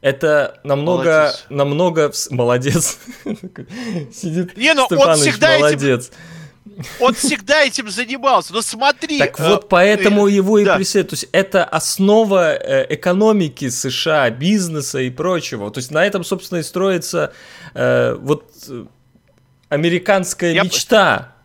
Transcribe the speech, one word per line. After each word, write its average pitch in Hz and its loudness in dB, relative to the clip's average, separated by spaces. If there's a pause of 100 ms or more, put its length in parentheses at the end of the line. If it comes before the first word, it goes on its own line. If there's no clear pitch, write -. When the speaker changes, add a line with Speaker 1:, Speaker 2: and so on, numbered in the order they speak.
Speaker 1:
Это 147 0
намного, 143 0
Speaker 2:
Молодец. 151 2
Speaker 1:
намного 147 0
вс-, - -8
молодец. 123 0 (280)
<laughs> 202 -10
Сидит 175 -6
Speaker 2:
Не, 285 2
ну, 277 2
он 240 0 (100)
Speaker 1:
Степаныч, 165 4
Speaker 2:
всегда - 2
этим - 4
Speaker 1:
молодец. 139 0 (920)
Speaker 2:
он 254 4
всегда 285 0
этим 233 -6
занимался. 233 -2
Ну, 220 -2
смотри, 285 -2
Speaker 1:
Так - 0
Speaker 2:
э, 160 2
Speaker 1:
вот, 202 2
поэтому 202 4
Speaker 2:
э, - 2
Speaker 1:
его 202 2
и 208 4
Speaker 2:
да. 190 4
Speaker 1:
преследуют. 190 0
То - -8
есть - -10
это 190 2
основа, 190 2
э, 135 0 (100)
экономики 180 0
С 123 -6
Ш 151 0
А, 120 2
бизнеса 156 -2
и 127 -4
прочего. 139 -6
То 131 -10
есть 127 -12
на 160 2
этом, 202 -2
собственно, - -6
и 156 -6
строится, 180 -4 (400)
э, 123 0
вот, 143 -4 (240)
э, 120 -14 (840)
американская 175 0
Speaker 2:
Я 185 2
п-, 190 0
Speaker 1:
мечта. 165 0 (100)